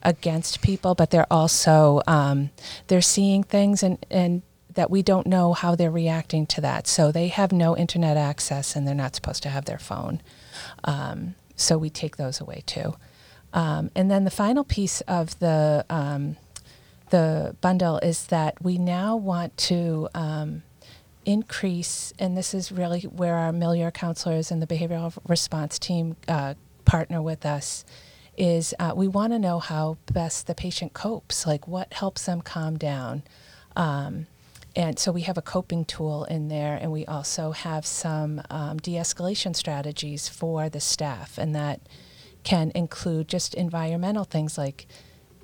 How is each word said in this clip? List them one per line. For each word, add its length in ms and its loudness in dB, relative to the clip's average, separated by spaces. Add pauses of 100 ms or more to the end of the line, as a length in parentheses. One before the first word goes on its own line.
against 580 0
people, 340 2
but 160 4
they're 200 6
also, 760 6
um, 440 4 (360)
they're 140 6
seeing 420 4
things 400 4
and, 280 0
and 320 2 (320)
that 160 2
we 120 4
don't 240 4
know 280 6
how 200 2
they're 160 4
reacting 560 0
to 140 -2
that. 260 -2
So 240 4
they 180 2
have 220 2
no 260 4
internet 420 2
access 580 -2
and 100 0
they're 80 0
not 220 -2
supposed 280 -6
to 40 -4
have 160 -4
their 140 -6
phone. 420 -6 (640)
Um, 500 -4 (220)
so 220 2
we 100 -2
take 300 -8
those 240 -6
away 240 -14
too. 280 -6 (600)
Um, 420 0
and 140 4
then 140 4
the 60 2
final 320 2
piece 460 -2
of 320 0
the, 480 4
um, 480 -2 (720)
the 540 2
bundle 360 2
is 280 0
that 360 0
we 140 0
now 400 0
want 400 -4
to, 580 0
um, 480 -4 (600)
increase, 920 -2
and 200 0
this 160 -4
is 180 -4
really 300 -2
where 320 -2
our 180 0
Milieu 380 0
counselors 600 -2
and 120 0
the 40 -2
behavioral 460 -4 (140)
response 520 -2
team, 380 -2 (120)
uh, 260 -2 (320)
partner 340 4
with 240 -6
us, 400 -4 (520)
is, 420 2
uh, 160 0
we 140 2
wanna 300 2
know 200 2
how 400 -2 (140)
best 340 -2
the 80 -4
patient 400 -6
copes, 520 -6
like, 200 0
what 260 -8
helps 320 -4
them 160 -2
calm 380 -6
down. 440 -4 (540)
Um, 500 -2 (480)
and 240 -2
so 140 0
we 100 -2
have 140 -4
a 60 -4
coping 420 -4
tool 400 -4
in 240 -4
there, 320 -2
and 120 -4
we 120 -4
also 460 -6
have 340 -6
some, 640 -4
um, 300 -6
de-escalation 760 -4
strategies 760 -6
for 400 -4
the 100 -10
staff, 560 -4
and 180 -2
that 260 -4 (640)
can 320 0
include 540 -4
just 260 -4
environmental 680 -2
things 320 -2
like 300 -6 (580)